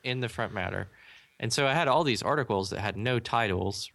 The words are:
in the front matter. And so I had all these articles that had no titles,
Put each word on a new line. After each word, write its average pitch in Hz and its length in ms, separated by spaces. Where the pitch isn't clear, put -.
in 127 160
the 120 100
front 110 240
matter. 95 360
And 117 120
so 139 140
I 135 80
had 160 140
all 143 160
these 117 180
articles 110 480
that - 100
had 98 180
no 120 220
titles, 101 760